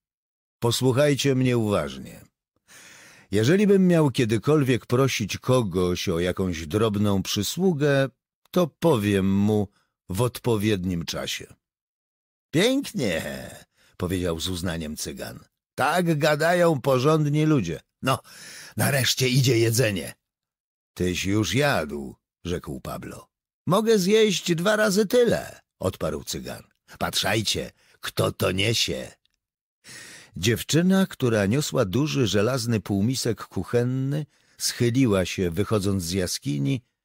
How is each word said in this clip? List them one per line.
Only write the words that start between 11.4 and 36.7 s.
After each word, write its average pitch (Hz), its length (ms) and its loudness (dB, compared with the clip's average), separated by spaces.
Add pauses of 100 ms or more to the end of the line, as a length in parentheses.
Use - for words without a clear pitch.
"Pięknie", 139 960 -2 (480)
powiedział 87 420 -4
z 90 100 -6
uznaniem 82 480 -6
Cygan. - 420 -12 (360)
"Tak 160 420 0
gadają 160 640 2
porządni 147 640 2
ludzie. 104 360 0 (200)
No, 123 180 0 (580)
nareszcie 127 520 0
idzie 127 280 4
jedzenie". 113 560 0 (800)
"Tyś 90 320 -2
już 101 280 0
jadł", 80 640 -2 (300)
rzekł 82 360 -8
Pablo. - 480 -14 (380)
"Mogę 214 320 2
zjeść 190 560 2
dwa 185 200 0
razy 214 300 2
tyle", 220 540 0 (200)
odparł 80 440 -4
Cygan. - 400 -10 (360)
"Patrzajcie, 92 720 -2 (280)
kto - 320 -2
to 95 200 -2
niesie". 90 600 -2 (1300)
Dziewczyna, 165 720 2
która 110 380 0
niosła 135 400 0
duży 135 420 0
żelazny 113 520 0
półmisek 107 640 -2
kuchenny, 131 840 -2 (320)
schyliła 117 680 2
się, 90 260 -2
wychodząc 98 520 0
z 82 80 -6
jaskini, 135 680 -4 (240)